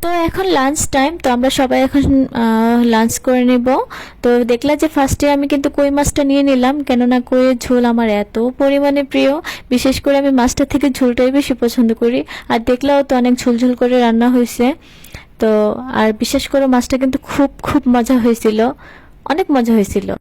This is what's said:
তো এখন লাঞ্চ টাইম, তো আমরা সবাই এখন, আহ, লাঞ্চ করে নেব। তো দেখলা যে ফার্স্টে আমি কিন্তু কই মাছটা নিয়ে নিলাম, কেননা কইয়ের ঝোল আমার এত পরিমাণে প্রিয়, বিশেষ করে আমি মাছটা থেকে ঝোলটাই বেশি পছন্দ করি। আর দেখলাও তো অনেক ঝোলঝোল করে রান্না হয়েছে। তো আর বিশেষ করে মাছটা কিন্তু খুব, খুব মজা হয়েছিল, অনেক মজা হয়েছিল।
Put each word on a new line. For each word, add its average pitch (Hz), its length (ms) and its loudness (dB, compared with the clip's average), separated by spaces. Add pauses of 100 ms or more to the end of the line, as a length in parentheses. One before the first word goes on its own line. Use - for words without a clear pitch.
তো 339 40 -4 (200)
এখন 381 180 -6 (120)
লাঞ্চ 277 220 -2 (140)
টাইম, 277 180 0 (100)
তো - 140 -2
আমরা 254 140 0 (100)
সবাই 254 260 0
এখন, 277 180 0 (200)
আহ, 226 540 0 (140)
লাঞ্চ 226 200 2 (140)
করে 254 240 2
নেব। 247 160 2 (560)
তো 240 60 2 (240)
দেখলা 277 200 0 (100)
যে 311 120 0
ফার্স্টে 277 320 0 (100)
আমি 285 160 -2
কিন্তু 285 240 0
কই 285 220 2
মাছটা 285 320 -2
নিয়ে 277 200 2
নিলাম, 254 240 2 (140)
কেননা 247 300 2 (120)
কইয়ের 254 340 2
ঝোল 247 180 2 (100)
আমার 233 160 0 (140)
এত - 140 -8 (240)
পরিমাণে 277 420 0 (100)
প্রিয়, 269 200 2 (400)
বিশেষ 262 320 0
করে 277 180 2
আমি 277 180 2
মাছটা 262 320 0
থেকে 285 140 0 (120)
ঝোলটাই 247 400 2
বেশি 277 240 -2
পছন্দ 233 280 0 (120)
করি। 240 180 0 (320)
আর 233 60 0 (120)
দেখলাও 277 380 2
তো - 120 0
অনেক 247 220 2
ঝোলঝোল 247 380 0
করে 247 160 2 (100)
রান্না 233 280 2
হয়েছে। 240 320 0 (760)
তো 220 100 2 (500)
আর 220 80 2 (140)
বিশেষ 262 300 -2
করে 277 120 2 (100)
মাছটা 247 280 0
কিন্তু 269 160 -2 (120)
খুব, 277 200 0 (180)
খুব 294 140 0 (120)
মজা 247 300 2
হয়েছিল, 226 340 0 (720)
অনেক 339 240 -2
মজা 233 240 2
হয়েছিল। 196 320 -2 (100)